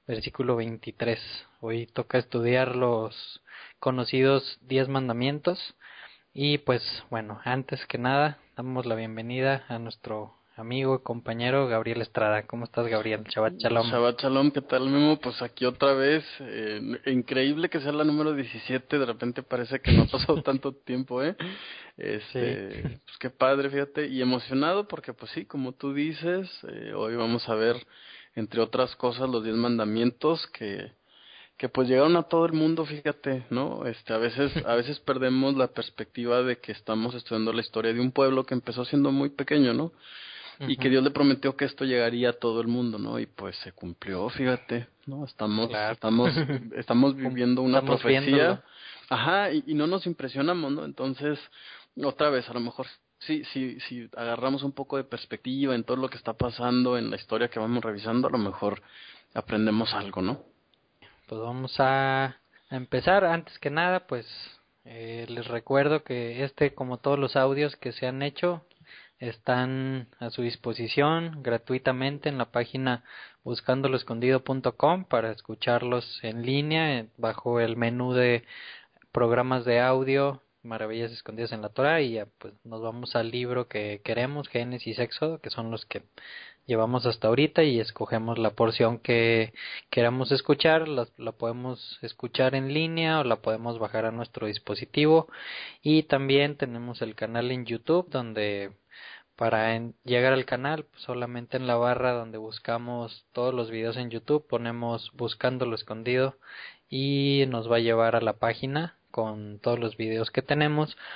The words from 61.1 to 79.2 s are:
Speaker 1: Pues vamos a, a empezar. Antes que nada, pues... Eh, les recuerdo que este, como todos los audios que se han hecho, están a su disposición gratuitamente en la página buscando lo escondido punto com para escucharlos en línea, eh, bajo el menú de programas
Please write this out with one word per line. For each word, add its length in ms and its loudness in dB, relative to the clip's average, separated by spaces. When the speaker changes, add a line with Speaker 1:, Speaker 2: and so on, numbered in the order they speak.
Speaker 1:
Pues 140 -10
vamos 400 -8
a, 560 2
a 80 -8
empezar. 480 4
Antes 360 0
que 100 -4
nada, 360 0
pues... 200 -6
Eh, 460 -12
les 180 -8
recuerdo 560 2
que 400 -4
este, 300 0
como 240 -6
todos 200 2
los 160 -2
audios 420 2
que 160 -8
se 140 -6
han 140 -6
hecho, 420 -2
están 920 -2
a 120 -8
su 100 -6
disposición 1040 0
gratuitamente 880 -2
en 80 -4
la 80 -2
página 580 -2
buscando 460 0
lo 80 2
escondido 460 0
punto 320 -2
com 280 2
para 280 0
escucharlos 920 -2
en 220 -6
línea, 540 2
eh, 60 -10
bajo 420 0
el 160 0
menú 380 0
de 300 4
programas 540 2